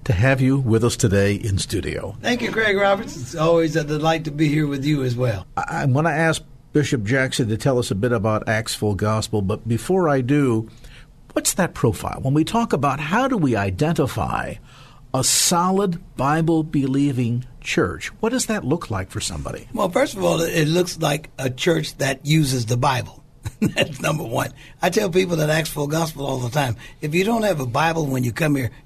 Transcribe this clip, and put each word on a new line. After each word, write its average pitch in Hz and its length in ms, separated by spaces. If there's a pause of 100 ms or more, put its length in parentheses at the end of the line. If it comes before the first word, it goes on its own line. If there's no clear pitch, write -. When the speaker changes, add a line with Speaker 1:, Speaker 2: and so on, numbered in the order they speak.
Speaker 1:
to - 80
have 127 280
you 131 180
with 113 260
us 117 120
today 101 380
in 98 240
studio. - 640
Speaker 2:
Thank 240 220
you, 202 100
Craig 214 240
Roberts. 202 400
It's 135 180
always 165 400
a 156 80
delight 151 420
to 151 60
be 147 180
here 147 200
with 139 160
you 147 180
as 123 140
well. 117 280 (120)
Speaker 1:
I, - 260
I - 40
wanna 143 240
ask 160 320 (300)
Bishop 139 320
Jackson 127 440
to 110 80
tell 123 240
us 120 100
a 104 60
bit 117 160
about 107 360
Acts 110 280
Full 104 180
Gospel, 107 480
but 98 240
before 165 420
I 139 120
do, 123 480 (640)
what's - 220
that 175 200
profile? - 460
When 131 140
we 156 100
talk 233 280
about 143 280
how 196 260
do 262 100
we 139 200
identify 101 960 (580)
a 131 100
solid 180 800 (160)
Bible-believing 139 1300 (160)
church, - 480 (100)
what 220 120
does 247 160
that - 180
look 139 260
like 92 200
for 107 100
somebody? - 520
Speaker 2:
Well, 202 160
first 214 280
of 190 80
all, 170 160
it 165 260
looks 175 320
like 151 400
a 131 100
church 156 500
that 135 280
uses 139 400
the 120 100
Bible. 123 460 (220)
<laughs> - 160
That's - 400
number 151 240
one. 123 280 (300)
I 180 80
tell 208 180
people 175 280
that 156 140
Acts 156 200
Full 147 160
Gospel 156 400
all 131 120
the 123 120
time, 127 260 (240)
if 151 140
you 180 80
don't 220 220
have 180 160
a 131 60
Bible 156 400
when 131 180
you 120 80
come 147 240
here, 127 160 (140)